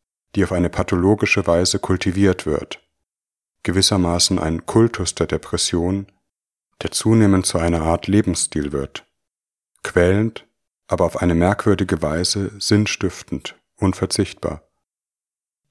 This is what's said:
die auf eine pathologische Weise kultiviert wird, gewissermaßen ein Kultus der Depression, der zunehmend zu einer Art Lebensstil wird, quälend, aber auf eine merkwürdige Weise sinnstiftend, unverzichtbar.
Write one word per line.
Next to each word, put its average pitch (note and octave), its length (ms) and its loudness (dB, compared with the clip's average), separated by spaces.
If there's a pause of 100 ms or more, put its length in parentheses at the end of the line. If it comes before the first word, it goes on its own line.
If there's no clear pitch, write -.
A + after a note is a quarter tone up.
(360)
die G2 80 2
auf F2 80 -2
eine F2 180 0
pathologische F#2+ 800 0
Weise F2 320 2
kultiviert F#2 640 0
wird, - 360 -6 (840)
gewissermaßen F2+ 760 2
ein E2 260 -4
Kultus A2+ 500 2
der E2 120 -2
Depression, F2+ 800 -4 (720)
der - 100 -6
zunehmend G#2 540 4
zu - 120 -2
einer E2+ 260 0
Art E2 240 0
Lebensstil F2 640 0
wird, C#2 320 -8 (760)
quälend, G2 640 0 (420)
aber F2+ 180 0
auf - 160 -4
eine F2 140 2
merkwürdige F#2 640 0
Weise F2 580 -2
sinnstiftend, - 960 -2 (220)
unverzichtbar. F#2 840 -4 (1080)